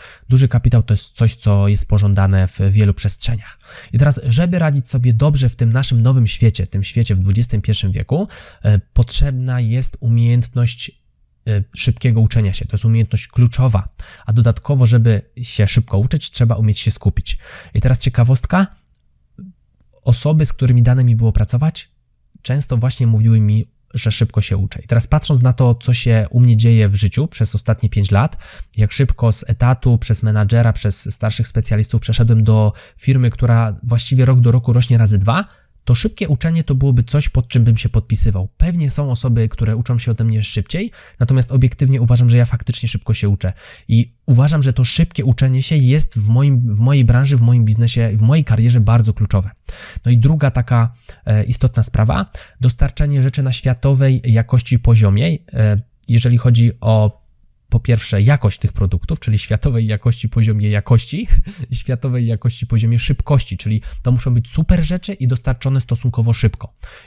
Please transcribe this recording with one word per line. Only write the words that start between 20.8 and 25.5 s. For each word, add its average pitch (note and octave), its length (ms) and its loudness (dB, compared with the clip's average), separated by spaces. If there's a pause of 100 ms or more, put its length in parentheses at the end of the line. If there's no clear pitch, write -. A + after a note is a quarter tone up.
dane B2 220 2
mi A#2+ 120 2
było A2 160 0
pracować, B2 580 -2 (520)
często C3 340 -4
właśnie A#2+ 300 -2
mówiły A2+ 340 4
mi, G#2+ 240 0 (300)
że - 180 -2
szybko - 280 0
się G2 160 -2
uczę. G2 280 -4
I - 20 -20
teraz A#2 200 0
patrząc D3 360 0
na B2 100 4